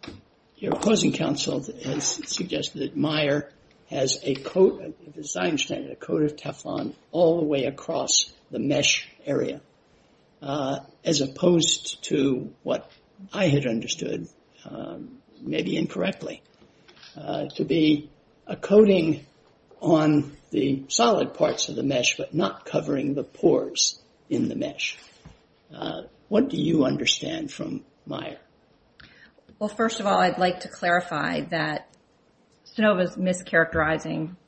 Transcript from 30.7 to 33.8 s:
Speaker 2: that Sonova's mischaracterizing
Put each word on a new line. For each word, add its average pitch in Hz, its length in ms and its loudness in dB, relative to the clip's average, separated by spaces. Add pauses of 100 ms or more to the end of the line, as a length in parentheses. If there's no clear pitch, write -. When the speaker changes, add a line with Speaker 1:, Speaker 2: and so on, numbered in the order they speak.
Speaker 2:
that 156 360 -4 (880)
Sonova's 190 400 4
mischaracterizing 160 1160 0 (140)